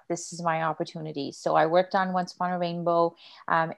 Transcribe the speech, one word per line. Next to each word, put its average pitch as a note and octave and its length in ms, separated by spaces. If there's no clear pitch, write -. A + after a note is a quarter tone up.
"This E3+ 240
is E3+ 100
my D#3+ 200
opportunity." D#3 680
So D#3 220
I D#3 120
worked F3+ 280
on F#3+ 180
Once F3+ 200
Upon F3+ 200
a F3+ 60
Rainbow. E3+ 560
Um, E3 320